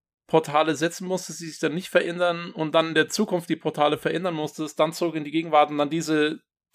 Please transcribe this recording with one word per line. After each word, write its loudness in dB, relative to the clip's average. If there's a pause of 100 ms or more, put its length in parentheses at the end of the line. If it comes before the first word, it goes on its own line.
(280)
Portale 2
setzen -4
musstest, -6
die -12
sich -14
dann -2
nicht -8
verändern 0
und -4
dann 4
in -6
der 4
Zukunft -2
die 0
Portale 0
verändern -2
musstest, -6
dann 2
zurück -2
in -4
die -10
Gegenwart 4
und -6
dann 2
diese, 0 (360)